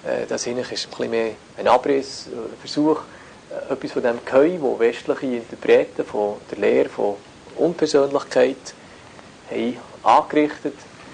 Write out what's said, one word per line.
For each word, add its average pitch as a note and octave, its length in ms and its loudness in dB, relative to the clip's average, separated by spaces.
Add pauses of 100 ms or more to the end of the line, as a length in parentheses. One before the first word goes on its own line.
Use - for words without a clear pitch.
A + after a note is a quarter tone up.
Äh, - 220 -4
das - 180 -6
hier A#2+ 140 -6
ist - 120 -6
ein - 200 -8
bisschen A#2+ 200 -6
mehr A2+ 200 -2 (260)
ein G2+ 120 -2
Abriss, C3+ 580 2
äh, B2 100 -12
ein A2+ 240 -10
Versuch, D3+ 400 0 (500)
äh, - 220 -8
etwas C3+ 200 -8
von C3 100 -4
dem A#2+ 220 0
Geheu, D3 360 4
wo A#2+ 180 0
westliche A#2 480 0
Interpreten A#2+ 800 2
von G#2 300 -2 (160)
der - 80 -10
Lehre A2+ 300 4
von G#2+ 260 -2 (420)
Unpersönlichkeit C#3 1200 0 (760)
haben A#2 260 -4 (260)
angerichtet D3 720 2 (400)